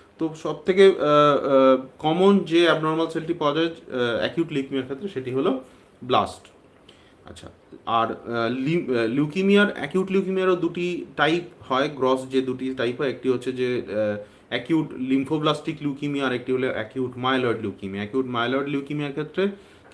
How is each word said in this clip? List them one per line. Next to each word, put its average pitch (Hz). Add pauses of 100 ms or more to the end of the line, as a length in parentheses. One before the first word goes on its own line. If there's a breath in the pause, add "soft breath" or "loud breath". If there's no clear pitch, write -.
(180 loud breath)
তো 160
সবথেকে, 185
আহ, 190
আহ, 139 (120)
কমন 185
যে 170
অ্যাবনর্মাল 160
সেলটি 160
পাওয়া 147
যায়, 165
আহ, 123
অ্যাকিউট 156
লিউকিমিয়ার 135
ক্ষেত্রে, 139
সেটি 127
হলো 170 (400 loud breath)
ব্লাস্ট। 113 (760 loud breath)
আচ্ছা, - (360)
আর, 113
আহ, 117
লিউ-, 131
আহ, 113
লিউকিমিয়ার, 190
অ্যাকিউট 185
লিউকিমিয়ারও 185
দুটি 170 (120)
টাইপ 160 (200)
হয়, 131
গ্রস 131
যে 131
দুটি 127
টাইপ 123
হয়, 135
একটি 123
হচ্ছে 127
যে, 123
আহ, 104 (240 loud breath)
অ্যাকিউট 151
লিম্ফোব্লাস্টিক 147
লিউকিমিয়া, 143
আর 123
একটি 123
হলো 131
অ্যাকিউট 123
মায়েলয়েড 123
লিউকিমিয়া। 101
অ্যাকিউট 127
মায়েলয়েড 123
লিউকিমিয়ার 143
ক্ষেত্রে 156 (460 loud breath)